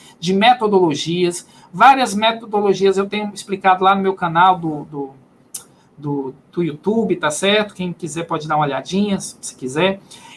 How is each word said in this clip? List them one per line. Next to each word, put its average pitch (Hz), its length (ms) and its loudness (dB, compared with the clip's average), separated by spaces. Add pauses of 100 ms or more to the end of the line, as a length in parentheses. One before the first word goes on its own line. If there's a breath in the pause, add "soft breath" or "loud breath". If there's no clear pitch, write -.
(180 loud breath)
de 170 140 -2
metodologias, 185 1120 2 (260 soft breath)
várias 240 420 4
metodologias 208 840 0
eu 202 100 0
tenho 208 280 -6
explicado 190 500 0
lá 196 100 6
no 196 60 0
meu 190 140 0
canal 175 440 2
do, 156 260 -6
do, 139 260 -10 (880 soft breath)
do, 143 380 -6 (160)
do 175 120 -4
YouTube, 185 540 -2
tá 151 140 -2
certo? 208 440 0
Quem 180 180 -8
quiser 165 320 -10
pode 156 240 -6
dar 156 80 -2
uma 151 80 2
olhadinha, 180 560 -2
se, - 200 -14
se - 140 -14
quiser. 175 460 -2 (360 loud breath)